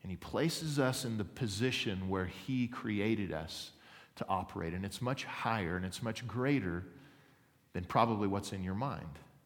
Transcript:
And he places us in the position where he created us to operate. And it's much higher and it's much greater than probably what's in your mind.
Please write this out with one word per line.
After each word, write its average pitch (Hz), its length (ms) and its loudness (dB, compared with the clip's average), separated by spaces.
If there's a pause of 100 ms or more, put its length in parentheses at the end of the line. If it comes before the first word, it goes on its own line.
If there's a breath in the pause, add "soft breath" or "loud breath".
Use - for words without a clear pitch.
And 98 80 -8
he 90 80 -4
places 151 640 0
us 131 260 4
in 113 120 0
the 104 60 0
position 101 840 0
where 95 160 2
he 123 420 -2
created 107 640 2
us 80 400 -6 (440 loud breath)
to - 120 -4
operate. 92 460 0
And 92 100 -2
it's 101 180 -6
much 123 220 0
higher 95 540 0
and 90 80 -2
it's 92 180 -6
much 113 240 -4
greater 107 560 2 (880 loud breath)
than 92 140 -2
probably 110 420 4
what's 98 240 0
in 95 120 -4
your 95 120 0
mind. 110 440 -4 (260)